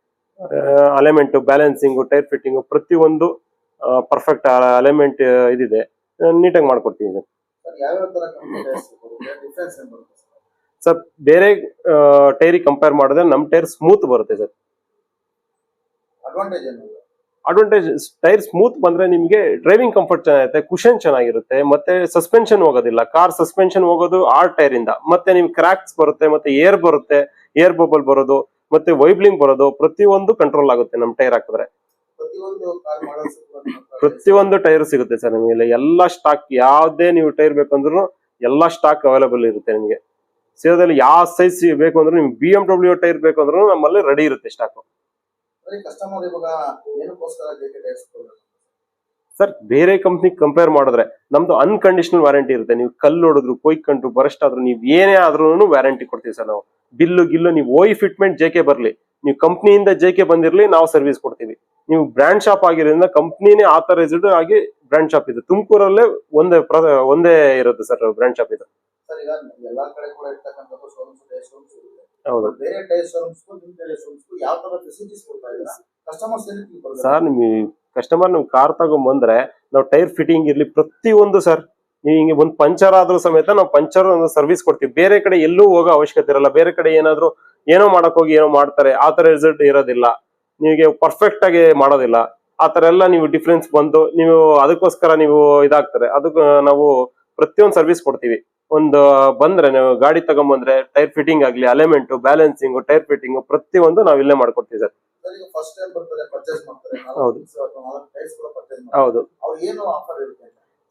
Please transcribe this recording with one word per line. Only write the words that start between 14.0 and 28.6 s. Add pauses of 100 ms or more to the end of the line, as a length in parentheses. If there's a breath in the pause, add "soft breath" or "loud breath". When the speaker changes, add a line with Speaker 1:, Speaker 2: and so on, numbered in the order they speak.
Speaker 1:
ಬರುತ್ತೆ
ಸರ್. (1800)
Speaker 2:
ಅಡ್ವಾಂಟೇಜ್
ಏನು? (480)
Speaker 1:
ಅಡ್ವಾಂಟೇಜ್, (120)
ಟೈರ್
ಸ್ಮೂತ್
ಬಂದ್ರೆ
ನಿಮ್ಗೆ
ಡ್ರೈವಿಂಗ್
ಕಂಫರ್ಟ್
ಚೆನ್ನಾಗಿರುತ್ತೆ,
ಕುಷನ್
ಚೆನ್ನಾಗಿರುತ್ತೆ,
ಮತ್ತೆ
ಸಸ್ಪೆನ್ಷನ್
ಹೋಗೋದಿಲ್ಲ.
ಕಾರ್
ಸಸ್ಪೆನ್ಷನ್
ಹೋಗೋದು
ಆ
ಟೈರ್
ಇಂದ. (220)
ಮತ್ತೆ
ನಿಮ್ಗೆ
ಕ್ರ್ಯಾಕ್ಸ್
ಬರುತ್ತೆ,
ಮತ್ತೆ
ಏರ್
ಬರುತ್ತೆ,
ಏರ್
ಬಬಲ್
ಬರೋದು, (140)